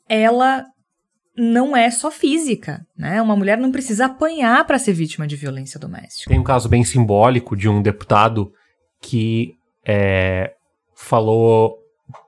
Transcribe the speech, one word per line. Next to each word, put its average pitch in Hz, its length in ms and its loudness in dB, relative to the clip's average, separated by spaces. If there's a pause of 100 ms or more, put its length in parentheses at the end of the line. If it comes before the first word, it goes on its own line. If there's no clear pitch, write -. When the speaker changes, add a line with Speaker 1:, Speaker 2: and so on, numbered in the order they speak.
Speaker 1:
ela 247 580 2 (720)
não 240 400 2
é 233 120 4
só 285 220 -4
física, 277 680 -4 (160)
né? 170 240 -4
Uma 220 140 0
mulher 202 220 0
não 262 140 -2
precisa 254 360 -2
apanhar 285 580 0
pra 294 120 0
ser - 140 -2
vítima 160 340 -4
de 147 120 -8
violência 135 420 -12
doméstica. - 500 -14
Speaker 2:
Tem 123 100 4
um 127 40 2
caso 127 240 2
bem 120 160 4
simbólico 117 720 2
de 101 140 0
um 104 120 2
deputado 104 680 0 (500)
que, 113 520 -4 (320)
é, 95 680 0 (460)
falou 113 800 2 (500)